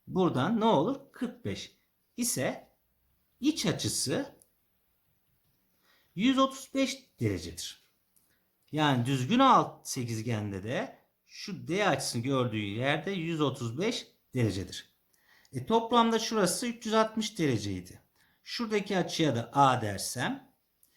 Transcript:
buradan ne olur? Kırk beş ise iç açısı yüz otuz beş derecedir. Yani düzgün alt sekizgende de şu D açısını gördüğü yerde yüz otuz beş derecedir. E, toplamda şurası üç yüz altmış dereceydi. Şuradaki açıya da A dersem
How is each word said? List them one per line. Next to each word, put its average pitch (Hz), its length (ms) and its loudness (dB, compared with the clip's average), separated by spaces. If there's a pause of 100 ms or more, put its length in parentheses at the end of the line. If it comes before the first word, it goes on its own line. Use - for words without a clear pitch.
buradan 160 520 2
ne 214 60 2
olur? 220 340 4 (120)
Kırk - 340 -8
beş - 260 -8 (460)
ise 233 560 -4 (680)
iç 302 260 0
açısı 156 720 -2 (1800)
yüz 247 220 4
otuz 269 360 2
beş 269 300 -2 (160)
derecedir. 87 640 -4 (880)
Yani 139 340 4
düzgün 139 340 2
alt 226 480 4
sekizgende 110 760 -4
de 160 360 -6 (280)
şu 135 400 -12
D 190 200 0
açısını 135 340 0
gördüğü 123 360 0
yerde 127 540 -2
yüz 165 300 -2
otuz 120 360 -2
beş 226 300 -4 (260)
derecedir. 98 560 -2 (640)
E, 131 140 -6
toplamda 226 540 2
şurası 220 480 0
üç 233 180 -8
yüz 214 80 -4
altmış 220 460 0
dereceydi. 101 640 -2 (420)
Şuradaki 208 540 -2
açıya 160 380 0
da 117 180 -4
A 131 280 6
dersem 123 720 -6 (440)